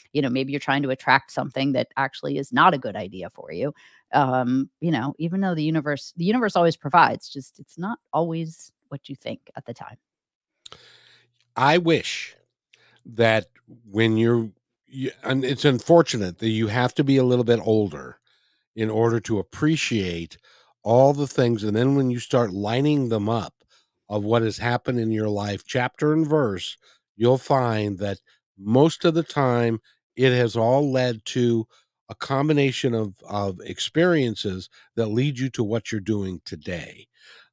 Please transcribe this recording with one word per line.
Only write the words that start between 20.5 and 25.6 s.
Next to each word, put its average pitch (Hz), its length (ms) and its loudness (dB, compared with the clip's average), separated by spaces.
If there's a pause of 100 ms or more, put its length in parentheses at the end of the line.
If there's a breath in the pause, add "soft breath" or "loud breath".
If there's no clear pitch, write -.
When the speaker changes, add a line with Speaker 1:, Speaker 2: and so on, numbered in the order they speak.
Speaker 2:
all 131 300 6
the 143 140 -4
things. 120 360 0
And 107 120 -2
then 131 200 2
when 131 160 0
you 120 80 -4
start 117 340 -2
lining 123 560 0
them 107 200 -2
up 113 240 -4 (560)
of 104 160 -4
what 113 180 2
has 107 140 -2
happened 120 420 -2
in 110 120 -2
your 107 180 -2
life, 101 360 -4